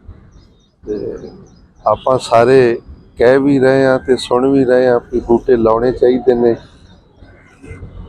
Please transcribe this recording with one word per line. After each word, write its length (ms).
ਤੇ 300
ਆਪਾਂ 300
ਸਾਰੇ 640
ਕਹਿ 220
ਵੀ 200
ਰਹੇ 260
ਹਾਂ 140
ਤੇ 160
ਸੁਣ 360
ਵੀ 140
ਰਹੇ 220
ਹਾਂ 120
ਕਿ 200
ਬੂਟੇ 360
ਲਾਉਣੇ 360
ਚਾਹੀਦੇ 420
ਨੇ। 220